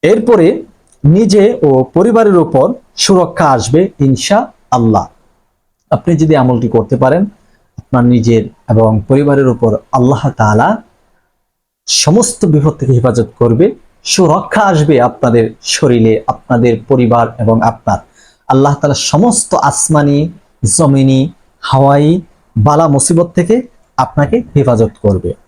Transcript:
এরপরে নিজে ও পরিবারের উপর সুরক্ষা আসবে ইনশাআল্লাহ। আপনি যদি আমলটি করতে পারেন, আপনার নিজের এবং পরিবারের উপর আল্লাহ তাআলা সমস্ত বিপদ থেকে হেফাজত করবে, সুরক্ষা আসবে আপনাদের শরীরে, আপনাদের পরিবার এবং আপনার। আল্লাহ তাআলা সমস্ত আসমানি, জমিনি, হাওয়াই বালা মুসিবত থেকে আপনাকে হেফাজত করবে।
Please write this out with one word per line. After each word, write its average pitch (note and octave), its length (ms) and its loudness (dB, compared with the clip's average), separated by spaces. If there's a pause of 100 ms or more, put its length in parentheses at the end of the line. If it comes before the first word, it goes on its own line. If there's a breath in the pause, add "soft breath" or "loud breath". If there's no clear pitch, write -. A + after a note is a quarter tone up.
এরপরে A3 600 2 (400)
নিজে F#3 580 2
ও C3 220 2
পরিবারের G#3 540 2
উপর E3 360 0 (220)
সুরক্ষা F3 540 0
আসবে C3+ 400 0 (100)
ইনশাআল্লাহ। C3 1080 -2 (840)
আপনি E3 280 -2
যদি D#3 180 2
আমলটি B2+ 320 0
করতে A2+ 280 -2
পারেন, C3+ 300 0 (560)
আপনার B2 240 -2 (100)
নিজের A2+ 280 2 (280)
এবং A2 180 2 (200)
পরিবারের C#3 440 2
উপর A#2 180 -2 (260)
আল্লাহ B2+ 260 0 (160)
তাআলা A2 280 2 (1200)
সমস্ত - 520 -2 (140)
বিপদ D3+ 260 0
থেকে C3+ 180 -2
হেফাজত A#2 320 -2 (120)
করবে, A#2+ 240 2 (480)
সুরক্ষা F3+ 580 0
আসবে D3+ 240 0 (140)
আপনাদের A#2 360 0 (300)
শরীরে, A#2 380 2 (200)
আপনাদের A#2+ 400 -2 (160)
পরিবার A#2+ 360 0 (180)
এবং A2+ 140 2 (140)
আপনার। G#2+ 280 -6 (500 soft breath)
আল্লাহ C#3 300 2
তাআলা C#3+ 180 -2 (140)
সমস্ত G#3 400 0 (180)
আসমানি, C#3+ 500 0 (580)
জমিনি, C3+ 440 2 (420)
হাওয়াই C#3 440 2 (480)
বালা D3 300 2 (100)
মুসিবত E3 320 0 (100)
থেকে F3+ 180 0 (420)
আপনাকে C#3+ 400 -2 (180)
হেফাজত A#2 380 0 (120)
করবে। F#2+ 260 -2 (160)